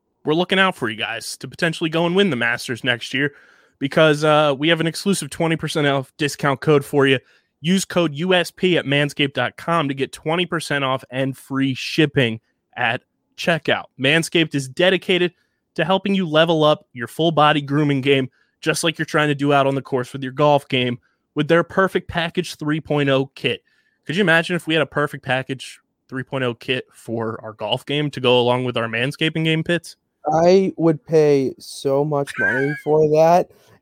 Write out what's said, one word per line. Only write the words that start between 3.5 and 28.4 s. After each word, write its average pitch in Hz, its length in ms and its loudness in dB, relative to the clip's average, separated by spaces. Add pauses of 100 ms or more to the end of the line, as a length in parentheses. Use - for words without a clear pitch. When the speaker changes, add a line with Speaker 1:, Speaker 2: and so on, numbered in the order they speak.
Speaker 1:
because, 151 460 2
uh, 151 340 4
we 151 120 -2
have 165 100 2
an 165 80 0
exclusive 165 420 -2
twenty 165 240 -2
percent 156 320 -2
off 139 300 -2
discount 143 440 -2
code 143 240 2
for 139 220 2
you. 131 140 2 (400)
Use 180 260 0
code 170 280 -2
U 180 200 0
S 175 160 0
P 180 260 0
at - 80 0
manscaped 143 480 0
dot 120 240 -4
com 165 320 -2
to 139 60 -4
get 135 180 -6
twenty 170 320 -4
percent 151 400 -4
off 131 260 -2
and 135 240 -4
free 135 380 -4
shipping 127 680 0 (380)
at 120 260 -2 (360)
checkout. 139 460 -2 (140)
Manscaped 156 560 0
is 135 140 -4
dedicated 180 640 0 (420)
to 170 100 -2
helping 190 300 0
you 185 140 -2
level 156 340 2
up 151 300 2
your 120 140 -10
full 165 240 -2
body 151 320 2
grooming 143 400 0
game, 135 260 2 (320)
just 156 240 -2
like 165 140 -2
you're 160 80 -4
trying 151 220 0
to 147 60 0
do 143 200 0
out 135 120 4
on 139 100 0
the 131 60 -6
course 127 300 -6
with 139 100 -10
your 131 100 -8
golf 147 360 2
game, 123 300 -2 (360)
with 147 140 -2
their 165 160 4
Perfect 190 420 -2
Package 170 500 -6
three 156 260 -4
point 147 260 -2
oh 135 260 2
kit. - 280 -4 (420)
Could 156 120 -6
you 202 40 0
imagine 165 360 2
if - 100 -6
we 156 80 -2
had 156 80 2
a 131 40 -2
Perfect 147 380 -6
Package 131 560 -6 (260)
three 131 160 -10
point 131 220 -6
oh 120 100 -2
kit 127 380 -6
for 113 500 -8
our 110 120 -14
golf 110 320 -4
game 143 240 -2
to 131 100 -12
go 123 200 4